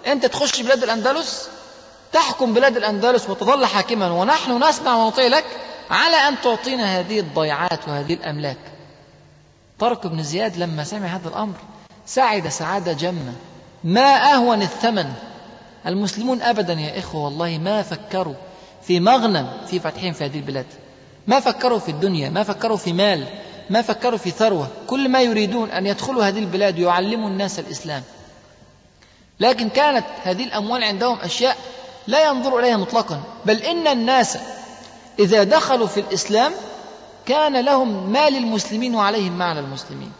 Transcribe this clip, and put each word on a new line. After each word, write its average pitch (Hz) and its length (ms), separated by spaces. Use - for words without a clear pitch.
أنت 262 200
تخش 269 340
بلاد 247 220
الأندلس، 247 680
تحكم 254 420
بلاد 262 220
الأندلس 214 540
وتظل 240 360
حاكماً، 196 440
ونحن 247 540
نسمع 302 320
ونطيع 226 300
لك 294 180
على 311 260
أن 285 180
تعطينا 226 560
هذه 202 200
الضيعات 156 680
وهذه 143 260
الأملاك. 147 440
طارق 226 280
بن 160 160
زياد 175 340
لما 165 280
سمع 202 220
هذا 175 220
الأمر 208 260
سعد 214 420
سعادة 170 440
جمة، 156 400
ما 262 480
أهون 240 300
الثمن. 185 500
المسلمون 208 560
أبدًا 208 300
يا 151 260
إخوة 147 260
والله 160 340
ما 196 240
فكروا 175 520
في 180 180
مغنم 208 520
في 180 140
فتحهم 165 320
في 147 120
هذه 139 120
البلاد، 139 300
ما 247 140
فكروا 240 380
في - 100
الدنيا، 156 420
ما 190 120
فكروا 208 340
في 175 160
مال، 180 340
ما 226 120
فكروا 226 360
في 180 120
ثروة. 180 380
كل 269 220
ما 254 140
يريدون 220 480
أن 190 160
يدخلوا 214 380
هذه 196 140
البلاد 190 400
يعلموا 190 500
الناس 190 300
الإسلام، 151 440
لكن 226 280
كانت 269 360
هذه 185 220
الأموال 226 400
عندهم 214 360
أشياء 233 360
لا 302 220
ينظر 254 300
إليها 240 180
مطلقًا، 180 460
بل 220 100
إن 320 300
الناس 254 520
إذا 202 260
دخلوا 254 420
في 190 140
الإسلام 214 520
كان 277 380
لهم 220 480
ما 294 180
للمسلمين 233 640
وعليهم 202 440
ما 180 60
على 160 160
المسلمين 135 600